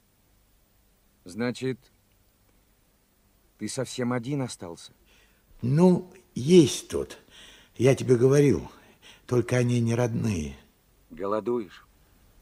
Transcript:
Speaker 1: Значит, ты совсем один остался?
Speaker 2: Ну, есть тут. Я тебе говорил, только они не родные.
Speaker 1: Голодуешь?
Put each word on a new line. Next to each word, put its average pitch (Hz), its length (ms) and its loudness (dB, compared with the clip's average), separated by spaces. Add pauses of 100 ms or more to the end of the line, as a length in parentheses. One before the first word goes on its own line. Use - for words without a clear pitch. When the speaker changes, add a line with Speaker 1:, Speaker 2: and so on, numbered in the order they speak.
(1300)
Speaker 1:
Значит, 120 520 -6 (1800)
ты 107 100 -10
совсем 123 460 -6
один 127 300 -4
остался? 92 500 -12 (720)
Speaker 2:
Ну, 170 500 2 (220)
есть 147 540 4
тут. 71 280 -8 (600)
Я 127 180 2
тебе 120 220 0
говорил, 131 540 2 (560)
только 120 300 -2
они 120 240 0
не 117 140 0
родные. 113 600 -4 (540)
Speaker 1:
Голодуешь? 98 800 -6 (560)